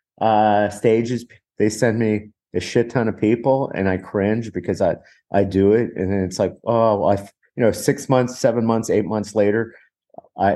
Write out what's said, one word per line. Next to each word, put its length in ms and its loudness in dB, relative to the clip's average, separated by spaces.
uh, 480 2
stages, 580 0
they 100 2
send 300 0
me 300 -2
a 60 -2
shit 300 -2
ton 180 0
of 100 -6
people 560 0
and 140 0
I 80 0
cringe 560 -2
because 280 -4
I, 180 0
I 100 2
do 300 2
it. 240 2
And 160 -2
then 80 -2
it's 180 -4
like, 140 0
oh, 340 2
well, 200 0
I, 100 -12
you 80 -2
know, 80 4
six 360 -4
months, 300 0
seven 260 0
months, 240 0
eight 160 0
months 300 -6
later, 400 0
I, 180 2